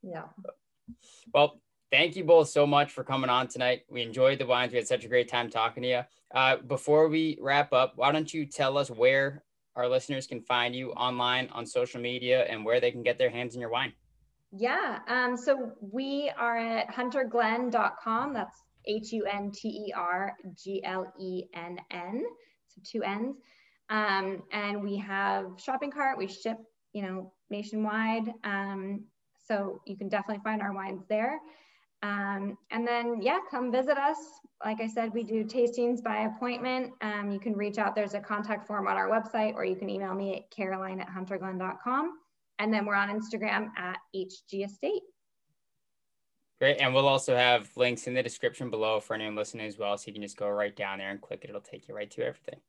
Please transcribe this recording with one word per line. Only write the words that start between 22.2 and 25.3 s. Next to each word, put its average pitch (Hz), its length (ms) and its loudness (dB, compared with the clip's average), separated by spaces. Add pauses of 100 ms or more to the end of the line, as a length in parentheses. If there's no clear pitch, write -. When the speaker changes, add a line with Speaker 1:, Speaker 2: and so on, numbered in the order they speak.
Speaker 1:
So - 180 -20
two 214 200 -6
N's. 220 320 -4 (540)
Um, 196 600 0
and 208 320 -4
we 202 140 -2
have 196 600 -2